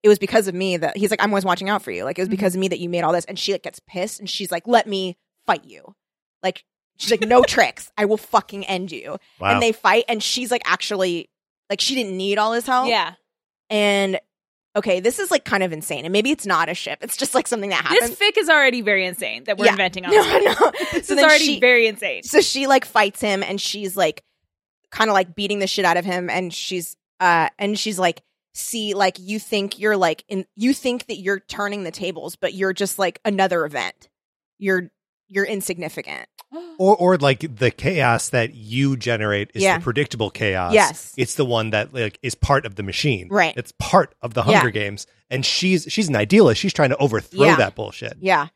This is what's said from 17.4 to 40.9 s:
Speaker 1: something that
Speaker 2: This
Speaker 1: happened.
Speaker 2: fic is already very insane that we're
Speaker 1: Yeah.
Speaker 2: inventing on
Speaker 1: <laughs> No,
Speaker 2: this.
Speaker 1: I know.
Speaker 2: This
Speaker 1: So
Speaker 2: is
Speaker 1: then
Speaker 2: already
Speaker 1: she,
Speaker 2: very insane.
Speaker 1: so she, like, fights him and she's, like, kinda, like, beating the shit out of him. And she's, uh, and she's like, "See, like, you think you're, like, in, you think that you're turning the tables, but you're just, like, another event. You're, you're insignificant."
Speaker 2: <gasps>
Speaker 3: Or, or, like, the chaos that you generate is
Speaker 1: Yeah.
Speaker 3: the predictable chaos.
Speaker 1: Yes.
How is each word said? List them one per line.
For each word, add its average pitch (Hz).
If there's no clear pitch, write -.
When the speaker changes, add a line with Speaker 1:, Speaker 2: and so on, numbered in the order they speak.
Speaker 1:
something 202
that 170
Speaker 2:
This 427
Speaker 1:
happened. -
Speaker 2:
fic 415
is 320
already 269
very 196
insane 123
that 202
we're 208
Speaker 1:
Yeah. 214
Speaker 2:
inventing 185
on 349
Speaker 1:
<laughs> 403
No, 427
Speaker 2:
this. 392
Speaker 1:
I -
know. -
Speaker 2:
This -
Speaker 1:
So -
Speaker 2:
is -
Speaker 1:
then 320
Speaker 2:
already 302
Speaker 1:
she, 285
Speaker 2:
very 240
insane. 196
Speaker 1:
so -
she, 269
like, 262
fights 208
him 196
and 196
she's, 196
like, 160
kinda, 220
like, 190
beating 202
the 190
shit 190
out 170
of 175
him. 180
And 175
she's, -
uh, 170
and 208
she's 208
like, 180
"See, 214
like, 190
you 196
think 202
you're, 208
like, 165
in, 190
you 240
think 247
that 220
you're 196
turning 202
the 165
tables, 170
but 160
you're 190
just, 190
like, 185
another 185
event. 127
You're, 185
you're 196
insignificant." 170
Speaker 2:
<gasps> 330
Speaker 3:
Or, 190
or, 180
like, 139
the 123
chaos 131
that 120
you 127
generate 104
is 95
Speaker 1:
Yeah. 180
Speaker 3:
the 170
predictable 117
chaos. 92
Speaker 1:
Yes. 185